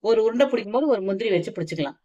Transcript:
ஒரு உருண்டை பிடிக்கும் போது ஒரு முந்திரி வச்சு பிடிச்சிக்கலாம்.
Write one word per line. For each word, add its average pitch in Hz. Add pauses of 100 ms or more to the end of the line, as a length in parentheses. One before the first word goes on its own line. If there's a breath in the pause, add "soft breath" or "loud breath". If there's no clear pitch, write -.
ஒரு 226
உருண்டை 240
பிடிக்கும் 208
போது 294
ஒரு 202
முந்திரி 196
வச்சு 175
பிடிச்சிக்கலாம். 156